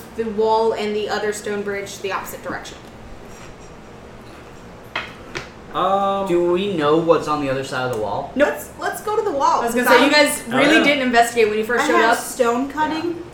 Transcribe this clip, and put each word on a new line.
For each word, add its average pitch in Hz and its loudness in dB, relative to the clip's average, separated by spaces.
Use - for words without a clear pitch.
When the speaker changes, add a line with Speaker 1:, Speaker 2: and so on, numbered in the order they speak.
Speaker 1:
the 226 -2
wall 220 2
and 208 -2
the 208 -2
other 208 -2
stone 208 -6
bridge 196 -6
the 190 -4
opposite - -8
direction? - -10
Speaker 2:
Um, 196 0
Speaker 3:
Do 175 2
we 190 0
know 151 4
what's 165 4
on 147 0
the 139 0
other 135 -2
side 127 -2
of 117 -2
the 107 -2
wall? 104 -4
Speaker 4:
Nope. 294 4
Let's, - -6
let's 381 -6
go 427 -4
to 440 2
the 392 -2
wall, 277 2
Speaker 1:
I 240 0
was 220 -2
gonna 247 2
Speaker 4:
'cause 247 8
Speaker 1:
say, 254 6
you 294 4
Speaker 4:
I, - 4
Speaker 1:
guys 294 4
really 262 2
Speaker 2:
Oh, 320 6
yeah. 320 4
Speaker 1:
didn't 285 2
investigate 233 4
when 214 0
you 214 0
first 240 0
Speaker 4:
I 302 2
Speaker 1:
showed 233 4
Speaker 4:
have 233 4
Speaker 1:
up. - -6
Speaker 4:
stone 247 0
cutting, 311 -2
Speaker 3:
Yeah. - -10